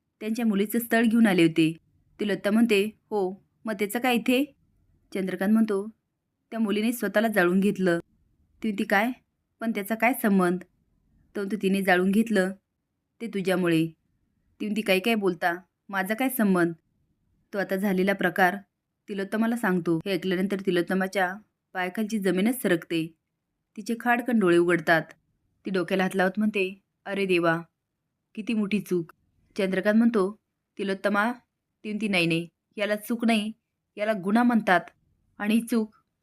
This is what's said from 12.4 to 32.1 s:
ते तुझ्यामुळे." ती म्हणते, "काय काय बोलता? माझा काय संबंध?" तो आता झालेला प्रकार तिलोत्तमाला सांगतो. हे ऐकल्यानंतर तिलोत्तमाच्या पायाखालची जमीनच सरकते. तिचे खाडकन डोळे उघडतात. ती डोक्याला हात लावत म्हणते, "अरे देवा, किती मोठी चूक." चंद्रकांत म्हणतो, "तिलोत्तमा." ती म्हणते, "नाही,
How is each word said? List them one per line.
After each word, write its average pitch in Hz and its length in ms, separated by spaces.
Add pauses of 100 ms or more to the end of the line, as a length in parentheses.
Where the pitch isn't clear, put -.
ते 233 60
तुझ्यामुळे." 180 580 (760)
ती 214 40
म्हणते, 214 160
"काय 190 180
काय 233 160
बोलता? 175 400 (340)
माझा 190 240
काय 254 160
संबंध?" 185 440 (800)
तो 208 60
आता 190 160
झालेला 190 380
प्रकार 185 420 (540)
तिलोत्तमाला 220 480
सांगतो. 180 400
हे 196 140
ऐकल्यानंतर 185 540
तिलोत्तमाच्या 185 680 (400)
पायाखालची 196 460
जमीनच 190 420
सरकते. 170 460 (720)
तिचे 220 220
खाडकन 240 400
डोळे 175 180
उघडतात. 170 440 (640)
ती 214 60
डोक्याला 185 320
हात 185 120
लावत 190 220
म्हणते, 202 440 (240)
"अरे 196 200
देवा, 170 360 (760)
किती 220 180
मोठी 214 260
चूक." 175 320 (460)
चंद्रकांत 190 400
म्हणतो, 233 260 (540)
"तिलोत्तमा." 202 540 (520)
ती 214 60
म्हणते, 214 180
"नाही, 180 180